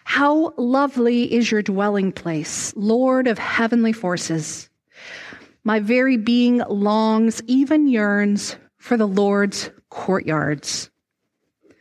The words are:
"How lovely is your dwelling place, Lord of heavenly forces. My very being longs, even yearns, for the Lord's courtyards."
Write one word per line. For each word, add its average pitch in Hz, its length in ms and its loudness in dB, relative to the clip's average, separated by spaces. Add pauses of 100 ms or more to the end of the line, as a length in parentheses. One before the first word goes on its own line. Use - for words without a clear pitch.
"How 302 520 0
lovely 247 760 0
is 233 200 2
your 214 100 2
dwelling 196 520 0
place, - 640 -6
Lord 254 520 2
of 220 100 0
heavenly 233 540 0
forces. 170 800 -6 (920)
My 220 160 2
very 254 380 2
being 240 420 2 (100)
longs, 220 760 2
even 277 420 2
yearns, 202 680 0 (220)
for - 180 -4
the 220 120 2
Lord's 202 600 0 (200)
courtyards." 151 1000 -4 (920)